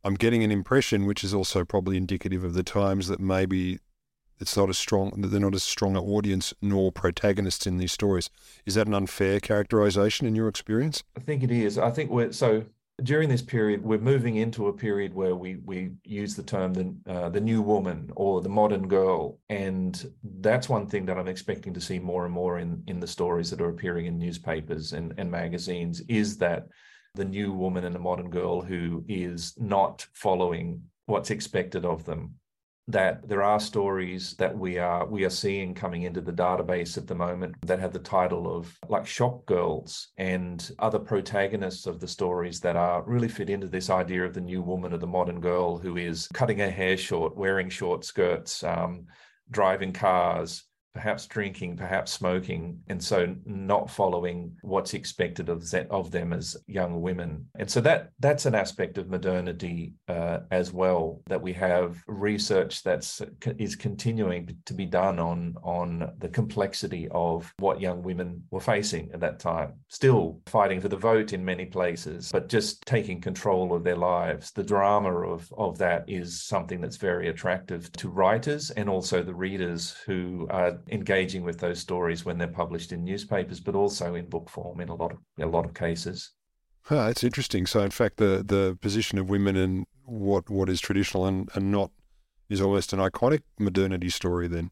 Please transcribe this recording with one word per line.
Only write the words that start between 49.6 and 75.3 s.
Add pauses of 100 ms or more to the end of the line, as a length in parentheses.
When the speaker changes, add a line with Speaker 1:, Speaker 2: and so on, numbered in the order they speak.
Speaker 2:
cars, (300)
perhaps
drinking,
perhaps
smoking,
and
so (100)
not
following
what's
expected
of
ze-,
of
them
as (100)
young
women. (120)
And
so
that, (100)
that's
an
aspect
of
modernity, (140)
uh, (140)
as
well,
that
we
have
research
that's, (380)
is
continuing (100)
to
be
done
on,
on
the
complexity
of
what
young
women
were
facing
at
that
time, (140)
still
fighting
for
the
vote
in
many
places,
but
just
taking
control
of
their
lives.
The
drama
of,